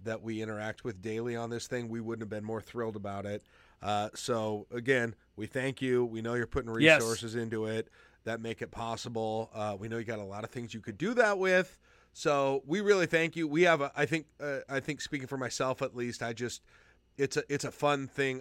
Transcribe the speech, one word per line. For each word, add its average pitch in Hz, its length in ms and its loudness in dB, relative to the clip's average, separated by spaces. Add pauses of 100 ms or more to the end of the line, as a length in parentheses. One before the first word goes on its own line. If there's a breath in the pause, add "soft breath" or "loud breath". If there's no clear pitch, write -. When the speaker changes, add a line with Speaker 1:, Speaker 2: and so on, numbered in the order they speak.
Speaker 1:
that 110 180 -6
we 110 180 -4
interact 107 440 -6
with 101 180 -6
daily 113 340 -2
on 117 140 -4
this 117 160 -6
thing, 120 220 -4
we 117 120 -4
wouldn't 113 220 -6
have 107 80 -8
been 107 140 -6
more 110 180 -4
thrilled 110 340 -6
about 101 300 -6
it. 104 160 -6 (400)
Uh, 104 320 0
so, 110 560 -2
again, 120 440 2 (200)
we 107 120 -8
thank 131 360 -2
you. 123 220 4
We 113 180 -4
know 117 120 -2
you're 120 120 0
putting 123 240 -4 (100)
Speaker 2:
Yes. 151 220 8
Speaker 1:
resources 113 320 -2
into 113 320 -2
it 110 220 -2 (360)
that 113 160 -4
make 113 220 -6
it 92 80 -10
possible. 113 840 -4
Uh, 104 260 -4
we 113 100 -8
know 113 100 -4
you 113 60 -4
got 107 160 -6
a 101 40 -8
lot 101 200 -8
of 113 60 -8
things 120 220 -8
you 113 80 -10
could 104 160 -10
do 208 180 -2
that 214 240 4
with. 185 400 2 (340)
So 139 540 2
we 170 160 2
really 196 240 6
thank 160 280 2
you. 165 140 0
We 156 140 6
have, 165 180 8
a, 139 160 0
I 147 100 4
think, 156 200 0 (120)
uh, 139 200 -4 (100)
I 135 120 0
think 143 200 -4
speaking 135 260 -6
for 135 120 -6
myself 131 440 -2
at 127 140 -4
least, 123 260 -4
I 117 120 -2
just, 117 260 -6 (560)
it's 139 220 0
a, 143 40 0 (100)
it's 143 120 -2
a 135 80 -6
fun 143 340 2
thing. 131 340 -2